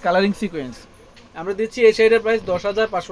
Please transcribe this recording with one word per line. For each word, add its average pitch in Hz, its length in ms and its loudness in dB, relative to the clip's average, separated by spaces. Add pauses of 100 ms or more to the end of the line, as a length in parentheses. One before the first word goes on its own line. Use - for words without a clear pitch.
কালারিং 190 260 2 (100)
সিকোয়েন্স। 151 340 -8 (640)
আমরা 175 200 -8
দিচ্ছি 220 180 -6 (100)
এই 214 80 8
শাড়িটার 226 280 4
প্রাইস 220 160 0 (120)
দশ 175 160 -2
হাজার 208 260 0
পাঁচশো 180 180 -6